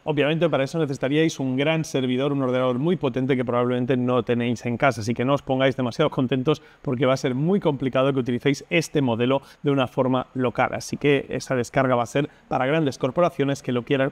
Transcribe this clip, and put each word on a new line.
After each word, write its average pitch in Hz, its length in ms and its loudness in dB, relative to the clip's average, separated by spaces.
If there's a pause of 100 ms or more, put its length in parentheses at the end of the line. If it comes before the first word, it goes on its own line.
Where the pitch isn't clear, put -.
Obviamente 156 440 2
para 139 160 2
eso 135 140 -4
necesitaríais 147 640 0
un 131 180 -2
gran 156 260 0
servidor, 131 480 0
un 139 120 0
ordenador 127 340 0
muy 170 180 0
potente 131 400 0
que 123 100 0
probablemente 123 520 0
no 123 240 2
tenéis 120 460 -2
en 117 100 -2
casa, 131 240 2
así 113 140 -2
que 123 100 -2
no 139 80 2
os 139 80 0
pongáis 131 360 0
demasiado 131 340 0
contentos 135 500 0 (220)
porque 127 240 0
va 131 60 4
a 135 40 2
ser 131 160 -2
muy 165 260 0
complicado 135 540 0
que 135 60 0
utilicéis 127 500 -2
este 160 320 0
modelo 123 400 2 (220)
de 143 80 2
una 135 160 2
forma 127 480 -2
local, 127 380 0
así - 240 -8
que 143 320 2
esa 131 260 -4
descarga 127 400 0
va 120 80 0
a 113 40 -4
ser 143 220 -2 (200)
para 127 160 -2
grandes 143 320 0
corporaciones 135 640 0
que 131 80 -4
lo 123 120 0
quieran 135 280 0